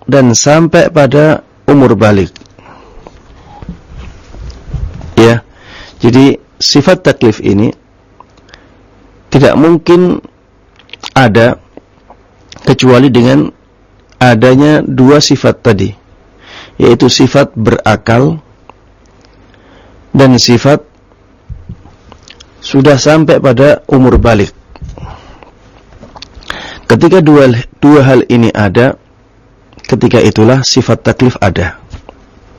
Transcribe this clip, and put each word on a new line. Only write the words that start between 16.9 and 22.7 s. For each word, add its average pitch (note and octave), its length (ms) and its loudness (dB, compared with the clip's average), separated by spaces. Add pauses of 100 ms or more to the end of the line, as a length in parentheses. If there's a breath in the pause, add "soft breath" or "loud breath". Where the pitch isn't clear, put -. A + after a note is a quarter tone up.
sifat C#3 480 -2
berakal A2+ 880 -2 (1700 soft breath)
dan C3 240 4
sifat B2 480 -2 (1800)
sudah C#3 400 0